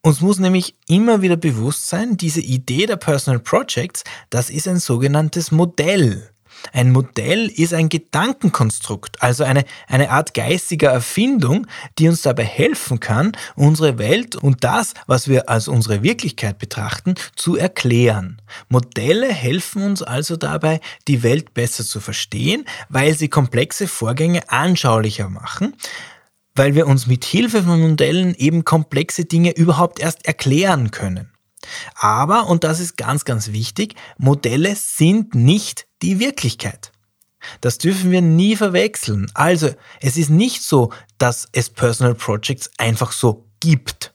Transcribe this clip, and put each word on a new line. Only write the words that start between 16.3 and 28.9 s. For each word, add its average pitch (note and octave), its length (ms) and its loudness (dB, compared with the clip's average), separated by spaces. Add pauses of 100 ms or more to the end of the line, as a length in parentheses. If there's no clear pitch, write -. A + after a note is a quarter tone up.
betrachten, - 560 -6 (200)
zu E3+ 220 -2
erklären. A#2 840 0 (280)
Modelle C3+ 640 0
helfen E3 500 -4
uns G3+ 200 -2
also D3 340 -6
dabei, D#3 440 -2 (280)
die C3 140 2
Welt B2+ 320 0
besser A#2+ 300 -4
zu G#2+ 160 -8
verstehen, C3+ 640 -4 (240)
weil C#3+ 280 2
sie D#3 120 -2
komplexe B2 600 0
Vorgänge D#3 600 -2
anschaulicher A#2 800 0
machen, G#2+ 460 -6 (800)
weil C#3 200 2
wir D#3 120 2
uns C3+ 200 2
mit B2 180 0
Hilfe A3 380 0
von F3 180 2
Modellen D#3+ 540 0
eben D#3 300 0
komplexe D#3 600 -2